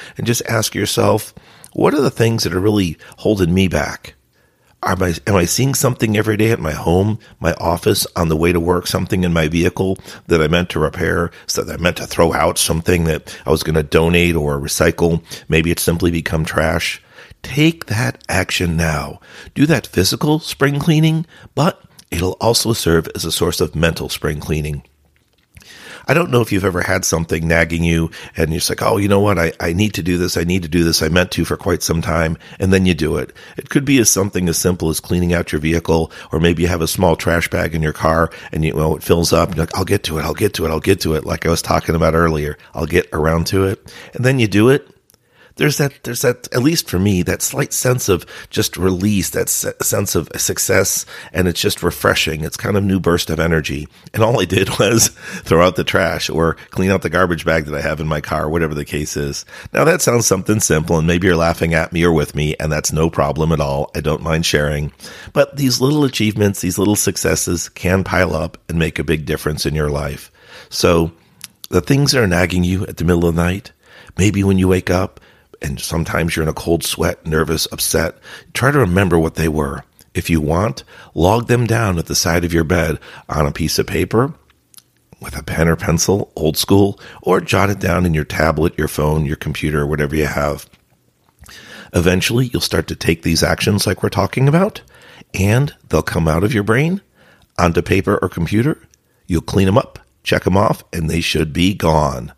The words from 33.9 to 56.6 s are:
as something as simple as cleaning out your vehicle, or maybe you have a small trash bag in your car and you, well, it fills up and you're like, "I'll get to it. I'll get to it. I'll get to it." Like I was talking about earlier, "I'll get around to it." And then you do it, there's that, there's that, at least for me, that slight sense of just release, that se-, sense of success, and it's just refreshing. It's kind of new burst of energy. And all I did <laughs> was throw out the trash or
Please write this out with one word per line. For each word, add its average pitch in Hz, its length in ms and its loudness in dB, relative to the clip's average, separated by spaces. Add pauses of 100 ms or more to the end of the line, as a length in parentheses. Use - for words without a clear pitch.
as 107 120 6
something 95 380 0
as 82 100 0
simple 87 320 0
as 76 100 -4
cleaning 87 320 0
out 85 200 0
your 78 80 -2
vehicle, 80 520 0 (200)
or 80 80 0
maybe 85 220 4
you 87 60 2
have 85 140 -2
a 80 60 -2
small 87 280 2
trash 85 320 0
bag 82 260 -4
in 80 80 -2
your 76 100 0
car 82 380 0 (220)
and 78 120 -2
you, 78 100 -2
well, 78 220 0
it - 60 -12
fills 85 300 2
up 82 160 2
and - 80 -6
you're 80 100 -2
like, - 100 -8
"I'll 95 80 -2
get 98 200 -2
to 80 140 -4
it. 73 40 -4
I'll 76 120 -4
get 104 200 -2
to 80 120 -2
it. 80 40 -2
I'll 78 100 -2
get 95 200 0
to 80 140 -2
it." 73 100 -4
Like 82 220 -4
I 82 40 2
was 82 120 0
talking 82 320 0
about 82 200 2
earlier, 76 440 0 (160)
"I'll 80 120 -4
get 85 260 0
around 80 360 0
to 95 160 2
it." - 280 -4 (200)
And 120 120 -4
then 131 140 4
you 117 80 4
do 104 220 4
it, 143 240 2 (640)
there's 147 220 0
that, 143 240 -2
there's 120 200 -8
that, 123 300 -2
at 123 100 0
least 160 260 0
for 90 100 -2
me, 98 240 2
that 85 180 -2
slight - 320 -4
sense 127 360 -2
of 92 180 2 (240)
just - 260 -2
release, 92 540 0
that - 180 -4
se-, - 320 -4
sense 101 340 -2
of 82 220 -2
success, - 720 -2 (260)
and 92 140 0
it's 85 140 -2
just - 220 -2
refreshing. 82 600 -2
It's - 140 -8
kind 101 200 -2
of 98 60 2
new 95 160 2
burst 85 320 0
of 78 80 -4
energy. 78 480 -2 (260)
And 107 100 2
all 113 180 2
I 92 60 2
did 95 220 0
<laughs> - 100 -6
was 113 300 4
throw - 560 0
out 92 120 2
the 87 80 -2
trash 82 440 -2
or 80 260 0 (160)